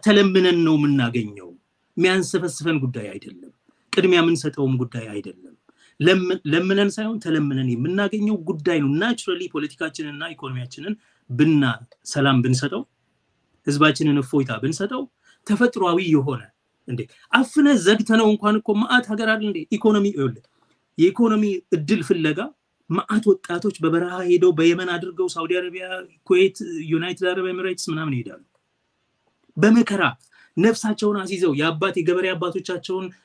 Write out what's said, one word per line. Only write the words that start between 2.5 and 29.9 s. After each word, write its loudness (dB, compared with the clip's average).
ጉዳይ -6
አይደለም። -18
ቅድሚያ 4
የምንሰጠውም 0
ጉዳይ -6
አይደለም። -12
ለምን-፣ 2
ለምነን 0
ሳይሆን -6
ተለምነን -2
የምናገኘው -2
ጉዳይ -2
ነው። 0
ናቹራሊ -4
ፖለቲካችንና -10
ኢኮኖሚያችንን -10
ብና-፣ 4
ሰላም 2
ብንሰጠው፣ 0
ህዝባችንን 2
እፎይታ -2
ብንሰጠው፣ -4
ተፈጥሯዊ 2
የሆነ፣ 0
እንዴ፣ -6
አፍነ 4
ዘግተነው 4
እንኳን 2
እኮ -4
መዓት 0
ሀገር -4
አለ -2
እንዴ? -4
ኢኮኖሚ፣ 2
ይኸውልህ፣ -4
የኢኮኖሚ 2
እድል 0
ፍለጋ 0
መዓት -2
ወጣቶች 0
በበረሃ -2
ሄደው 4
በየመን 2
አድርገው -4
ሳውዲ -6
አረቢያ፣ -6
ኩዌት፣ 4
ዩናይትድ -2
አረብ -2
ኤሚሬትስ -6
ምናምን -4
ይሄዳሉ። -10
በመከራ 4